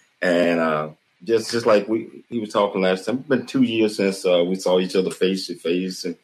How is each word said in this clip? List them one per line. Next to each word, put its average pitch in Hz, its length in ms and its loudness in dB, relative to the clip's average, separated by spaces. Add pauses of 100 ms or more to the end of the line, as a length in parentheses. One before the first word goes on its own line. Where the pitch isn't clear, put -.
(220)
And, 87 360 2
uh, 78 300 -2 (340)
just, 110 280 0
just 113 160 -2
like 104 200 4
we, - 420 -6
he 120 100 -6
was 107 120 -8
talking 101 300 0
last 92 240 0
time, 117 140 -2
it's - 80 -14
been 131 180 0
two 135 160 0
years 113 360 2
since, 98 280 0
uh, 87 180 4
we 92 120 0
saw 92 240 2
each 92 160 -2
other 92 160 2
face 95 360 -2
to 87 80 -8
face 90 480 -4
and 87 200 -6